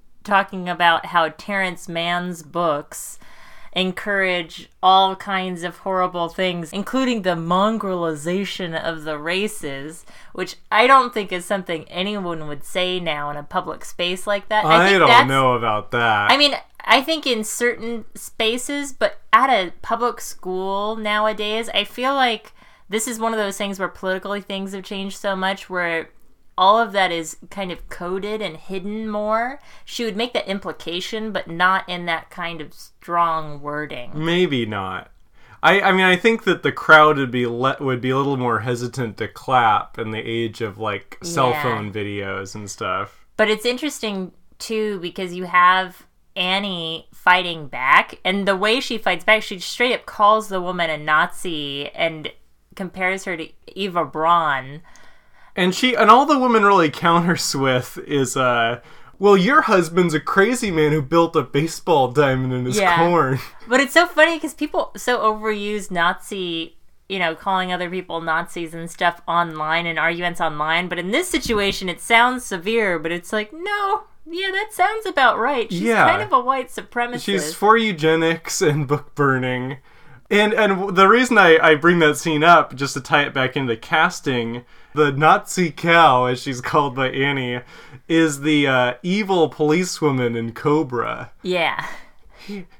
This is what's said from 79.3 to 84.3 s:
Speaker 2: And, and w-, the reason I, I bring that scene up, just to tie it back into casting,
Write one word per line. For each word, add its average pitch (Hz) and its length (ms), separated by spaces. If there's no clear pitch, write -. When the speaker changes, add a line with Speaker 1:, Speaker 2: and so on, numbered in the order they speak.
Speaker 2:
And, 208 220
and 214 200
w-, 196 180
the 190 160
reason 233 300
I, 165 240
I 160 140
bring 170 240
that 151 180
scene 156 260
up, 160 320
just 135 200
to 135 60
tie 147 220
it 139 120
back 131 200
into 123 220
casting, 127 880